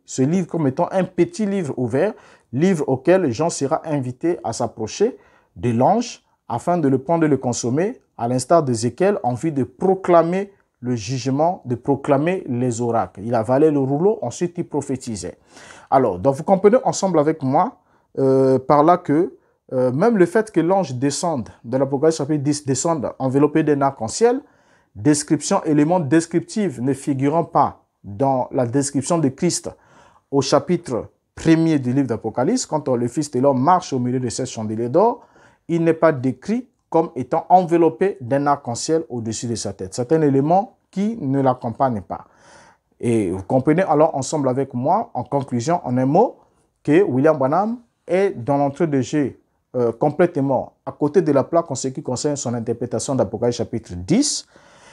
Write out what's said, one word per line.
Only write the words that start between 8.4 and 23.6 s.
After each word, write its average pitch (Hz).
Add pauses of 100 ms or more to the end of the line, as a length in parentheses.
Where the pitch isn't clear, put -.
d'Ézéchiel, 123
en 123
vue 160
de 135
proclamer 185 (300)
le 123
jugement, 135
de 127
proclamer 147
les 120
oracles. 113
Il 117
avalait 127
le 143
rouleau, 147
ensuite 175
il 170
prophétisait. 123 (540)
Alors, 117
donc 135
vous 165
comprenez 202
ensemble 175
avec 156
moi 156 (400)
euh, 135
par 147
là 175
que, 160 (380)
euh, 127
même 208
le 175
fait 220
que 170
l'ange 170
descende, 139 (160)
dans 123
l'Apocalypse 139
chapitre 147
dix, 147
descende 135
enveloppé 143